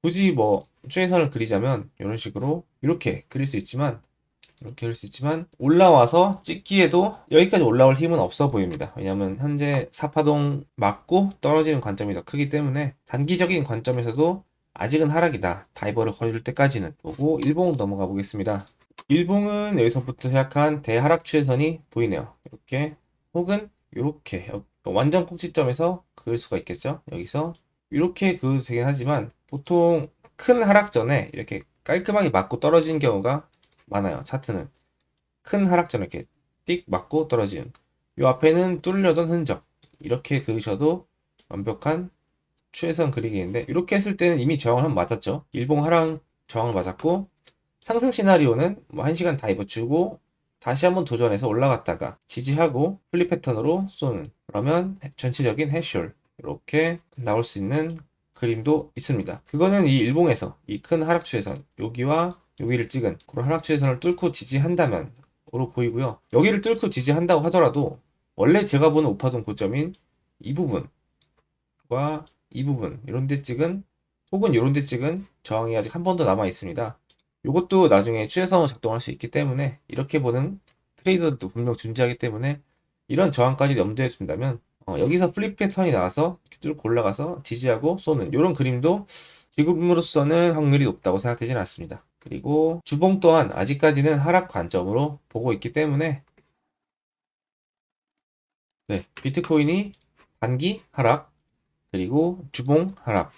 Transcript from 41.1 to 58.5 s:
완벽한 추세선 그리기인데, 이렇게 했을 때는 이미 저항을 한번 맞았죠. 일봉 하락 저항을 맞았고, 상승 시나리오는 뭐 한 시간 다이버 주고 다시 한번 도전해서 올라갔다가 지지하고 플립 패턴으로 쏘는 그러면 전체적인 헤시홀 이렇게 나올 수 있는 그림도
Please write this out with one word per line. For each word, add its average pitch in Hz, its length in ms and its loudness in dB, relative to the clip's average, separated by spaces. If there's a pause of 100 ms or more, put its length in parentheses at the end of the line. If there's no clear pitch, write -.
완벽한 147 600 -4 (600)
추세선 165 380 -2
그리기인데, 107 580 -4
이렇게 175 280 -2
했을 202 220 -2
때는 170 220 2
이미 143 180 2
저항을 123 260 2
한번 - 120 0
맞았죠. 107 560 -4
일봉 147 340 0
하락 160 340 2 (260)
저항을 117 280 -4
맞았고, 151 540 -2 (520)
상승 233 300 0
시나리오는 175 800 2
뭐 151 180 -8
한 160 80 0
시간 170 240 0
다이버 101 260 -2
주고 135 560 -2 (400)
다시 135 240 -2
한번 180 220 2
도전해서 117 420 0
올라갔다가 113 800 -2
지지하고 147 720 -2 (100)
플립 175 200 0
패턴으로 151 580 -2
쏘는 104 420 -6 (160)
그러면 170 520 -2 (180)
전체적인 131 540 -2
헤시홀 139 440 -4 (240)
이렇게 160 600 -4 (160)
나올 117 280 -2
수 - 140 -10
있는 151 380 -4 (380)
그림도 117 600 -2